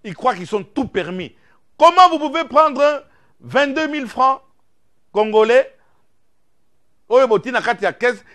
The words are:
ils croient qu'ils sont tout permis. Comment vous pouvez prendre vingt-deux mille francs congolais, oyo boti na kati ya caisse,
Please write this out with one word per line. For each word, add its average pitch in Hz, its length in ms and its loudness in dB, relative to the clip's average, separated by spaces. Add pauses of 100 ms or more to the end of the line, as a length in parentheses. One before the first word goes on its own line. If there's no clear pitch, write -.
ils 202 100 -12
croient 240 200 -4
qu'ils 175 120 -12
sont 208 160 -6
tout 247 240 -8
permis. 180 480 -8 (420)
Comment 359 320 6
vous 320 100 -2
pouvez 302 260 -4
prendre 285 600 0 (360)
vingt-deux 277 480 -2
mille 285 180 -8
francs 262 360 -2 (720)
congolais, 220 600 2 (1300)
oyo 254 180 4
boti 226 260 -2
na 247 80 -2
kati 220 240 -4
ya 180 80 -2
caisse, 233 320 -4 (100)